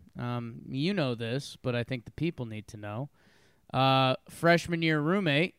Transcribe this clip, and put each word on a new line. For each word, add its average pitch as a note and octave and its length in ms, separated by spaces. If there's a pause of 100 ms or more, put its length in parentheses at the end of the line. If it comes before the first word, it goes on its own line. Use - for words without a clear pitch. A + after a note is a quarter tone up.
(180)
Um, A#2+ 500
you C#3 280
know C3+ 180
this, A#2 480
but B2 140
I A#2+ 80
think B2 220
the - 60
people D3+ 360
need G#2+ 220
to G#2+ 80
know. G#2+ 320 (640)
Uh, C3 440 (140)
freshman E3+ 520
year D#3+ 180
roommate E3 600